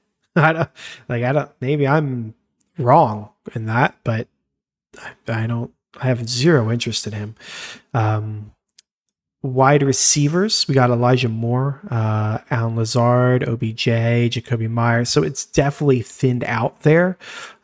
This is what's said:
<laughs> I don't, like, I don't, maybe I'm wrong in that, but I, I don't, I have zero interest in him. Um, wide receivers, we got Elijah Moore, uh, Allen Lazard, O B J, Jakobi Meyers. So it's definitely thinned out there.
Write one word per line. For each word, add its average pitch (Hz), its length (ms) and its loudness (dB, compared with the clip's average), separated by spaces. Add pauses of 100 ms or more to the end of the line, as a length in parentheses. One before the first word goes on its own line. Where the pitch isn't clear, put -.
(140)
<laughs> - 220 -8
I 160 160 4
don't, 160 180 -4 (380)
like, 120 140 -2
I 123 100 0
don't, 147 180 -2 (100)
maybe 143 260 0
I'm 131 480 0 (440)
wrong 120 520 2 (240)
in 110 120 -6
that, 120 380 0
but 110 240 -4 (680)
I, - 460 -8
I - 20 -4
don't, 117 260 -6 (260)
I 131 80 -4
have 120 220 -2
zero 123 420 2
interest 117 360 -4
in 107 80 -10
him. 107 200 -10 (600)
Um, 107 580 -2 (920)
wide 135 400 4
receivers, 143 840 0
we 139 60 0
got 123 160 4
Elijah 123 400 2
Moore, 123 500 -2 (100)
uh, 110 480 0 (120)
Allen 113 260 -2
Lazard, 123 720 2
O 117 80 -2
B 110 160 -2
J, 117 580 2
Jakobi 113 400 -4
Meyers. 117 380 0
So 147 140 2
it's 156 240 -4
definitely 139 560 0
thinned 123 420 -2
out 113 380 -4
there. 175 340 2 (480)